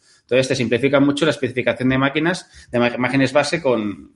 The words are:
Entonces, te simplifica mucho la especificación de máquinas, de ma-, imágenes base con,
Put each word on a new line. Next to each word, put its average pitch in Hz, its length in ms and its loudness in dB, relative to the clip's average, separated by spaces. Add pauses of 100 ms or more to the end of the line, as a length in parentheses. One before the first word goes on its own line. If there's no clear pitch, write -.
(220)
Entonces, 131 260 0
te 160 80 0
simplifica 131 440 2
mucho 143 240 2
la 151 60 2
especificación 123 580 -2
de 131 100 2
máquinas, 156 720 -4
de 120 100 -2
ma-, 120 80 2
imágenes 123 440 0
base 147 300 0
con, 110 540 -2